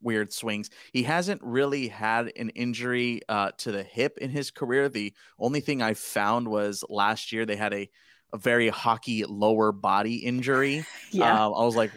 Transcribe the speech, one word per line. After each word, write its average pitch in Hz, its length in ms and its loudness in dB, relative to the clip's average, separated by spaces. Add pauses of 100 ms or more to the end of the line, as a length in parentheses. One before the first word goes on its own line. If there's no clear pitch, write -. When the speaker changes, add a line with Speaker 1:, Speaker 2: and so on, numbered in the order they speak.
Speaker 1:
weird 107 320 -2
swings. 104 360 -6 (220)
He 127 120 2
hasn't 175 380 0
really 135 460 0
had 113 480 -2
an 110 140 -6
injury, 123 800 -2
uh, 101 300 0
to 120 120 -6
the 101 100 -4
hip 120 360 -2
in 135 120 -6
his 139 220 -6
career. 139 380 0
The 104 240 -6 (260)
only 135 220 0
thing 139 200 -2
I 110 120 2
found 110 540 0
was 104 420 -2
last 107 420 0
year 113 140 -2
they 104 100 -2
had 101 180 -2
a, 101 160 -6 (440)
a - 40 -8
very 120 300 4
hockey 110 580 0
lower 107 460 4
body 104 460 0
injury. 131 680 0 (120)
Speaker 2:
<laughs> - 140 -20
Yeah. 113 340 4
Speaker 1:
Uh, 107 60 2
I 104 140 2
was 117 120 2
like, 110 200 2